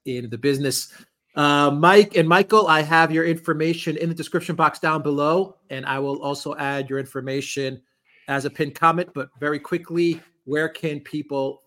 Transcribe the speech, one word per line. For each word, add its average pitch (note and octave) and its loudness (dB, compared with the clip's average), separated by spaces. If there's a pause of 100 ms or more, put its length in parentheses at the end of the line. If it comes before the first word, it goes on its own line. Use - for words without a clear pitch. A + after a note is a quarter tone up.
in A#2+ -8
the A#2 -10
business. C3+ -2 (420)
Uh, C#3+ 4
Mike F#3 6
and D#3+ 4
Michael, G3 4
I D#3 4
have D#3+ 4
your D#3+ 0
information E3 -2
in E3+ -4
the E3 -4
description E3 -4
box D#3 2
down D#3 -2
below, D3+ 0 (140)
and C3+ -10
I C3+ -4
will C#3 -6
also C#3+ -6
add C#3 -4
your C3+ -4
information C3+ -8 (460)
as C#3 -4
a C#3+ -4
pinned C#3+ -6
comment. E3 2
But C#3 -10 (100)
very D3 -4
quickly, E3+ -4 (240)
where D3+ -2
can D3+ -8
people C#3 -8